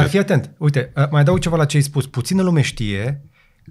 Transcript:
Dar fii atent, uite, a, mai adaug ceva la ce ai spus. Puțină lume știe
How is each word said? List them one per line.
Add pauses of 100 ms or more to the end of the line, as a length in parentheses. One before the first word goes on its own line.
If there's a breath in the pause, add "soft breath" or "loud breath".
Dar
fii
atent,
uite,
a,
mai
adaug
ceva
la
ce
ai
spus.
Puțină
lume
știe (500 soft breath)